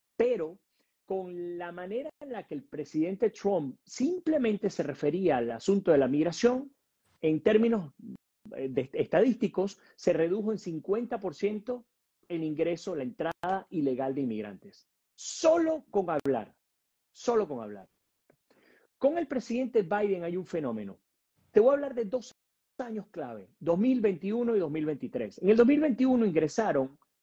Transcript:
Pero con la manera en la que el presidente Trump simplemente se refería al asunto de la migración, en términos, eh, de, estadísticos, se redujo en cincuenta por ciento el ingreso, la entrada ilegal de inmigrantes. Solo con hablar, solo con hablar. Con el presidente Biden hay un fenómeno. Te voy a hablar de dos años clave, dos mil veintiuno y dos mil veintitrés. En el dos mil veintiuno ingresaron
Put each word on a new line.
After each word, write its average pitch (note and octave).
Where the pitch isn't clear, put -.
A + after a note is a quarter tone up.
Pero G3+
con F3
la F3
manera G3+
en C#4+
la G#3
que D3+
el C3
presidente E3
Trump F3
simplemente C4+
se -
refería D3
al A#2
asunto F#3+
de C#3+
la B2+
migración, F3
en D#3
términos, G#3+
eh, C3+
de, C3
estadísticos, F#3+
se -
redujo F#3+
en G3+
cincuenta G3
por F#3
ciento G#3+
el E3+
ingreso, E3
la C#3
entrada F#3+
ilegal C3+
de C#3+
inmigrantes. G#2
Solo D#4+
con G3
hablar, C3+
solo A3
con B2+
hablar. G2+
Con D4+
el D4+
presidente A#3
Biden G3
hay F3
un F#3
fenómeno. A2+
Te -
voy A#3+
a C#4+
hablar C#4+
de A#3
dos A#3
años A3
clave, A#2
dos E3+
mil B3
veintiuno G#3+
y G3+
dos D#3
mil D3+
veintitrés. B2
En F3+
el A3+
dos A#3
mil D4
veintiuno B3+
ingresaron D#3